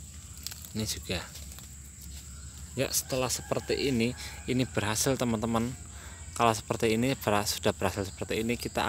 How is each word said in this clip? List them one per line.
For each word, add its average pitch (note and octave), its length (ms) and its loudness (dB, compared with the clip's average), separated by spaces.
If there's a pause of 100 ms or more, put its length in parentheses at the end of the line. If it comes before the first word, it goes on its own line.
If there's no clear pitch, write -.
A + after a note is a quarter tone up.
(720)
ini A2 160 -4
juga. - 320 -4 (1600)
Ya, C3+ 80 2
setelah C3 400 0
seperti - 640 0
ini, A#2+ 240 4 (320)
ini B2+ 160 4
berhasil, A2+ 560 2
teman-teman. A#2 560 2 (640)
Kalau A2+ 160 8
seperti A2+ 400 2
ini, B2+ 240 2
beras-, G#2 400 4
sudah G#2 160 4
berhasil F#2+ 320 0
seperti G2+ 400 -2
ini, A#2+ 80 2
kita - 340 0